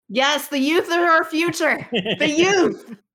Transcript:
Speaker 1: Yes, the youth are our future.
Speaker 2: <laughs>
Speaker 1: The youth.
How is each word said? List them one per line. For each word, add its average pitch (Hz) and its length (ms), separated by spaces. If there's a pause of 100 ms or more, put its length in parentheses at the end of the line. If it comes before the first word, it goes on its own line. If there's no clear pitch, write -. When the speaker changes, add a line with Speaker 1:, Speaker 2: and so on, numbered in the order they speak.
Speaker 1:
Yes, 277 400
the 294 100
youth 320 320
are 349 180
our 330 160
future. 330 640
Speaker 2:
<laughs> 214 280
Speaker 1:
The 302 100
youth. 330 680 (180)